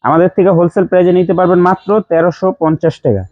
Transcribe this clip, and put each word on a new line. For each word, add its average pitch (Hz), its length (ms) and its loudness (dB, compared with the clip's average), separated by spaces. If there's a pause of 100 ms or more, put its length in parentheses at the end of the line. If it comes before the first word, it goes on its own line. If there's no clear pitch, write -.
আমাদের 165 320 2
থেকে 190 140 2
হোলসেল 175 400 0
প্রাইসে 180 240 2
নিতে 180 200 0
পারবেন 180 260 0
মাত্র 185 300 0 (200)
তেরোশো 165 380 -2 (120)
পঞ্চাশ 160 360 -2 (100)
টাকা। 101 260 -2